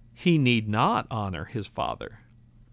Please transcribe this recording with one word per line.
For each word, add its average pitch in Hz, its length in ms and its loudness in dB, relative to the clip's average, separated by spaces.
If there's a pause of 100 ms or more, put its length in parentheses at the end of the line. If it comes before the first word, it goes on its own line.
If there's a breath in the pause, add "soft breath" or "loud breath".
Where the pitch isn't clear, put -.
(140)
he 170 240 2
need 120 280 4
not 127 440 0
honor 95 340 -4
his 107 220 -8
father.' - 540 -8 (520)